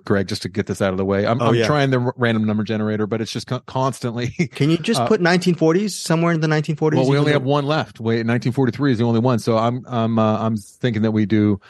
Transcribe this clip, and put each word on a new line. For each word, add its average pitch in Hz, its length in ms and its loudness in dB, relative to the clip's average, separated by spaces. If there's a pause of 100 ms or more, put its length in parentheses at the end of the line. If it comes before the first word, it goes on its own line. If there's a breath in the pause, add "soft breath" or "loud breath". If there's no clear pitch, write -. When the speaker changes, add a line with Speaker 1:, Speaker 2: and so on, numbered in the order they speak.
Speaker 1:
Greg, 98 240 0
just - 140 -8
to 98 80 -10
get 98 160 -4
this 104 160 -4
out 98 100 2
of 92 60 -4
the 98 60 -2
way, 98 220 0
I'm, 117 140 0
Speaker 2:
Oh, 117 60 0
Speaker 1:
I'm 113 80 2
Speaker 2:
yeah. 113 120 2
Speaker 1:
trying 139 240 2
the 127 100 2
r-, 123 180 -2
random 117 260 2
number 107 200 0
generator, 107 420 -2
but 110 160 -4
it's 104 100 -8
just 117 140 -8
con-, 127 200 -6
constantly. 123 600 -4
<laughs> - 240 -4
Speaker 2:
Can 143 180 0
you 165 60 2
just 170 240 -2
Speaker 1:
Uh, 117 80 2
Speaker 2:
put 214 140 2
nineteen 175 320 2
forties 175 420 2
somewhere 170 380 0
in 160 60 -2
the 160 80 0
nineteen 156 280 0
forties, 156 220 2
Speaker 1:
Well, 131 100 2
we 139 40 2
Speaker 2:
even 143 80 2
Speaker 1:
only 147 120 2
Speaker 2:
though 147 60 2
Speaker 1:
have 131 80 -2
one 143 200 0
left. 151 340 -4
Wait, 113 260 0
nineteen 120 260 0
forty-three 135 400 0
is 107 60 0
the 117 60 0
only 117 160 2
one. 120 180 2
So 113 180 0
I'm, 120 320 0
I'm, 113 300 -2
uh, 107 220 2
I'm 113 180 -2
thinking 107 440 -4
that 110 100 0
we 107 120 2
do, 104 460 2